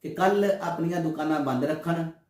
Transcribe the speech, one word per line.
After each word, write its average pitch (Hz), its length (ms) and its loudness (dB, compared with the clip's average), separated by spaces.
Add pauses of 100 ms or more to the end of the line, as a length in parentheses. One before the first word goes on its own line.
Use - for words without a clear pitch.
ਕਿ 165 60 -8
ਕੱਲ੍ਹ 202 380 4 (140)
ਆਪਣੀਆਂ 170 400 -2
ਦੁਕਾਨਾਂ 156 380 0
ਬੰਦ 131 260 0
ਰੱਖਣ। 165 380 -2 (260)